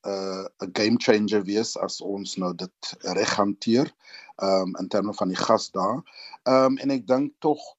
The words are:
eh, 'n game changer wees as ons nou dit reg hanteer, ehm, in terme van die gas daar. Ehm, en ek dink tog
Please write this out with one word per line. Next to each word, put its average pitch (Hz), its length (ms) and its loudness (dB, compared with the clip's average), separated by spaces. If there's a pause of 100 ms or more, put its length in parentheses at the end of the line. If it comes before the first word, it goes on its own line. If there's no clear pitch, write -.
eh, 95 440 -6 (160)
'n 95 120 -8
game 110 240 4
changer 107 460 2
wees 104 340 -2
as - 240 -6
ons 98 360 -8
nou 90 180 -2
dit - 460 -12
reg 95 340 -2
hanteer, 110 560 2 (460)
ehm, 95 420 0
in 92 80 -6
terme 104 260 0
van 98 140 -2
die 92 100 -2
gas - 340 2
daar. 101 300 -2 (420)
Ehm, 131 340 4
en 139 140 -2
ek 123 160 -4
dink 135 320 0
tog 151 200 0 (200)